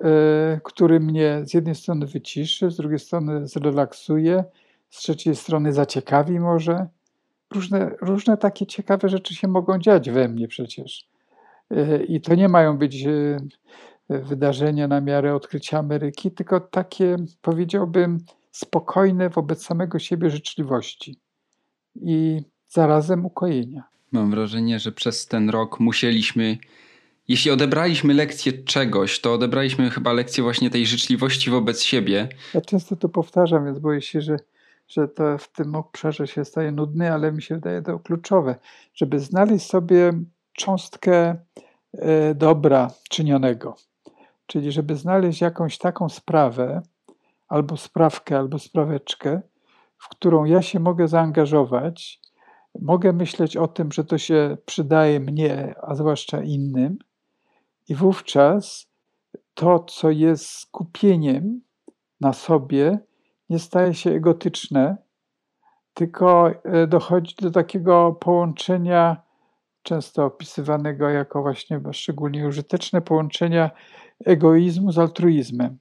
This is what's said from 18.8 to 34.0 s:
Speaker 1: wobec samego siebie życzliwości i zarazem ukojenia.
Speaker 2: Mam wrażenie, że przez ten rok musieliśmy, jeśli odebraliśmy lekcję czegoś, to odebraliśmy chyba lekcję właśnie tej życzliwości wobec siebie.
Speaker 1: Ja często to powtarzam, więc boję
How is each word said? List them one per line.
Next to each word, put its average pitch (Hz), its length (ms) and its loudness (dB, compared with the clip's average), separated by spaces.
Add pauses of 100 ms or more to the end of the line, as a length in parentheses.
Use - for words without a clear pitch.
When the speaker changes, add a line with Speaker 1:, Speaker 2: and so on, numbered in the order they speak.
Speaker 1:
wobec 160 360 -4
samego 170 340 -4
siebie 170 300 -2
życzliwości 143 880 -8 (760)
i 160 460 -2 (260)
zarazem 160 580 2
ukojenia. 139 580 -4 (280)
Speaker 2:
Mam 107 200 0
wrażenie, 110 480 -2
że 107 120 -8
przez - 360 -6
ten 110 220 0
rok 110 300 -2
musieliśmy, 113 760 0 (720)
jeśli 131 240 2
odebraliśmy 143 640 2
lekcję 143 400 0
czegoś, 107 680 -2
to 120 120 0
odebraliśmy 127 560 0
chyba 120 240 -2
lekcję 120 300 -2
właśnie 120 260 0
tej 120 160 -2
życzliwości 123 640 -2
wobec 117 340 0
siebie. 104 460 0 (240)
Speaker 1:
Ja 170 80 0
często 190 340 -4
to 170 140 -2
powtarzam, 170 560 0
więc 139 140 -8
boję 147 220 -2